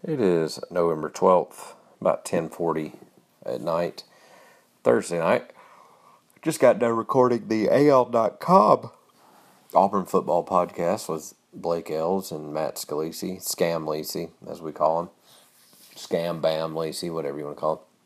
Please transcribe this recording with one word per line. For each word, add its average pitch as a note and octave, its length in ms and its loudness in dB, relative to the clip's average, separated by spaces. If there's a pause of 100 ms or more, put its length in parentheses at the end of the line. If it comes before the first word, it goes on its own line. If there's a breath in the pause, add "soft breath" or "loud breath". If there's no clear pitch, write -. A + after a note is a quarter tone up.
It D#3 160 -4
is F2 400 2 (120)
November E2 400 0
twelfth, - 640 0 (260 soft breath)
about F#2 240 0
ten E2 240 -2
forty D#2+ 460 -4 (500)
at - 160 -6
night, E2 440 -4 (800 soft breath)
Thursday A2 360 2
night. F2 320 0 (920 soft breath)
Just D#3 180 -4
got A#2+ 200 6
done A#2 180 0
recording A#2 520 2
the A2 180 2
A D3 240 6
L B2+ 160 4
dot A#2 340 0
com G3 500 4 (840 soft breath)
Auburn F#2+ 320 4
football F2 360 0
podcast F2+ 640 -2
with D#2+ 280 -8 (180)
Blake E2+ 380 -6
Ells E2+ 420 -2
and D2+ 220 -10
Matt D#2 220 -4
Scalisi, D#2+ 600 -8
Scam E2 480 -2
Lisi, D#2 460 -6 (200)
as E2 120 -14
we D#2 100 -10
call D#2 280 0
him. F2 100 -8 (840 soft breath)
Scam E2+ 460 -4
Bam D#2+ 320 -2
Lisi, D#2+ 400 -6
whatever D2 240 -6
you D2+ 80 -8
wanna D2 120 -10
call D#2 300 -4 (200)